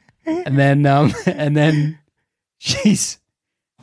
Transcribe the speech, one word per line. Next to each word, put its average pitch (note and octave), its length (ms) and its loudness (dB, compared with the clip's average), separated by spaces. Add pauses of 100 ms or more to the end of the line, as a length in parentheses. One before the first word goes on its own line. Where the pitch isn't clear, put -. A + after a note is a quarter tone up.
(460)
And C#3 120 0
then, C#3 280 4
um, C#3 340 2
<laughs> - 60 -6
and D3+ 300 -2
then D3+ 420 0 (600)
she's, - 600 -2 (640)